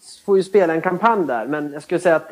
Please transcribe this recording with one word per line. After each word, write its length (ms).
får 120
ju 60
spela 320
en 60
kampanj 460
där, 200
men 260
jag 100
skulle 180
säga 160
att 160